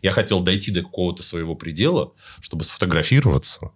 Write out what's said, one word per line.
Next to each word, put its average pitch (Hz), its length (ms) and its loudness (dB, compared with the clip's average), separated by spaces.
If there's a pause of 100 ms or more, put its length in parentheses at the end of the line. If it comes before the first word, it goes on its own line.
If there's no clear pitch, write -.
Я 95 80 2
хотел 98 300 0
дойти 98 320 0
до 90 80 0
какого-то 87 420 -4
своего 82 320 -2
предела, 95 560 -2 (300)
чтобы 78 240 -6
сфотографироваться. - 1120 2